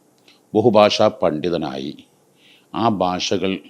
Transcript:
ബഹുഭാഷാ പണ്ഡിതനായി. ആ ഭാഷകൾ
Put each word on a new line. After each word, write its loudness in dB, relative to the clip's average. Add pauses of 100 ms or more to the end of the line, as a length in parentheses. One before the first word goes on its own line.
(540)
ബഹുഭാഷാ 4
പണ്ഡിതനായി. -4 (800)
ആ -2 (140)
ഭാഷകൾ -2 (180)